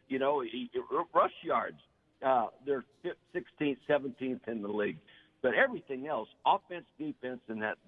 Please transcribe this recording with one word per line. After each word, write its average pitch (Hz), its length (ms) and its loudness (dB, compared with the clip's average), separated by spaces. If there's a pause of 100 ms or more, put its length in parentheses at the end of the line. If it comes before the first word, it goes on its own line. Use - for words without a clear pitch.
You 131 100 0
know, 139 200 4
y-, 123 360 -6
y-, 127 60 -2 (100)
r-, 160 140 0 (100)
rush 185 160 6 (140)
yards, 113 340 0 (460)
uh, 127 220 4 (200)
they're 135 180 0 (200)
fif-, 175 80 -4 (200)
sixteenth, 143 540 -2
seventeenth 131 640 0
in 113 140 -4
the 101 60 -4
league. 104 300 0 (440)
But 123 120 2
everything 156 540 0
else, 117 200 -4 (160)
offense, 175 420 0 (120)
defense, 127 500 -8
and 110 140 -6
that, 107 260 -4